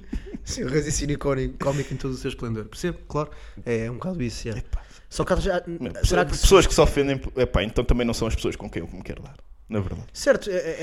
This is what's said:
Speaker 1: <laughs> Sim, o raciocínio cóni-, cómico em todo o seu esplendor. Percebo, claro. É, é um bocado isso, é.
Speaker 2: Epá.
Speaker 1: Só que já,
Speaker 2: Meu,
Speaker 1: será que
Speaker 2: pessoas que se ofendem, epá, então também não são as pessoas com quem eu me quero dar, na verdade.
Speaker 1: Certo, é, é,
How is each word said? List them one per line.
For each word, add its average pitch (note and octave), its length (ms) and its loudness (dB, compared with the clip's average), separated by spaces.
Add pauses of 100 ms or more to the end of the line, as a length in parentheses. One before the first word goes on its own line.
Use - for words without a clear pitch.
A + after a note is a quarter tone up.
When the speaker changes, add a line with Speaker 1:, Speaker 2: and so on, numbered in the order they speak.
(120)
Speaker 1:
<laughs> - 320 -8
Sim, - 180 -6
o C3+ 60 -2
raciocínio D3 480 0
cóni-, C3 320 0
cómico C#3 440 -2
em C3 40 -4
todo C3+ 140 -4
o C3 60 -6
seu C3 120 -6
esplendor. A2+ 360 -6
Percebo, E3 420 -6
claro. D3 240 -4 (340)
É, A2+ 200 -2
é A#2 60 -4
um B2 40 -8
bocado F3 260 -6
isso, A#2 280 -6
é. - 20 -4
Speaker 2:
Epá. - 300 -4 (280)
Speaker 1:
Só - 160 -2
que F#3+ 160 2
já, F3 240 0
Speaker 2:
Meu, E3 260 -6 (140)
Speaker 1:
será F3+ 180 4
que D3 80 -2
Speaker 2:
pessoas - 360 10
que - 60 0
se - 60 4
ofendem, C#3 400 4 (160)
epá, B2 280 2
então A2+ 200 0
também A#2+ 220 4
não A#2 80 2
são A2+ 140 -2
as G#2+ 80 0
pessoas - 200 -2
com G#3 140 -10
quem - 140 -6
eu - 40 -10
me - 140 -12
quero - 220 -10
dar, - 120 -16 (320)
na A2 140 -2
verdade. F2 220 -6 (100)
Speaker 1:
Certo, - 360 2
é, G3 40 -2
é, E3 300 -2